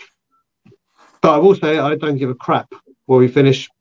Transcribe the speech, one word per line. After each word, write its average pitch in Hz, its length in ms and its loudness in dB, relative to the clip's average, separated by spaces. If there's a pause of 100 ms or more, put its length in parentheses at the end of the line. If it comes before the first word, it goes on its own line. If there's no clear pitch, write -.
(1200)
but 170 120 4
I 151 40 0
will 190 160 4
say 156 240 -2
I 143 180 -4
don't 147 220 -6
give 131 100 -4
a 127 60 -8
crap 143 360 -6 (360)
where 131 120 2
we 127 100 4
finish 135 380 0 (140)